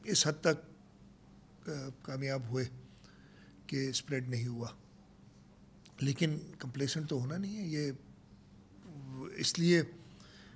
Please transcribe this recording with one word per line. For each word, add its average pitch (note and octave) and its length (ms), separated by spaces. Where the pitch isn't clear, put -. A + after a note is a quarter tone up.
इस G3+ 200
हद D3+ 80
तक, D#3 220
अ, - 1300
कामयाब C3+ 440
हुए B2+ 140
कि C3+ 240
स्प्रेड B2+ 360
नहीं A#2+ 180
हुआ। A#2+ 300
लेकिन D3+ 360
कंप्लेसेंट C#3+ 720
तो C#3+ 100
होना C3+ 180
नहीं G3+ 200
है। G3 120
ये D3 280
इसलिए E3+ 560